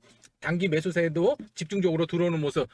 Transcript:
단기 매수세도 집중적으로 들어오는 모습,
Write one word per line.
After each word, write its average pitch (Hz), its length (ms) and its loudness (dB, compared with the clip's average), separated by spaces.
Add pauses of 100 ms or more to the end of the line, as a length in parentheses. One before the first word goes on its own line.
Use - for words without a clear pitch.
(400)
단기 175 260 -2
매수세도 170 680 2 (180)
집중적으로 170 520 0
들어오는 170 340 0
모습, 143 340 0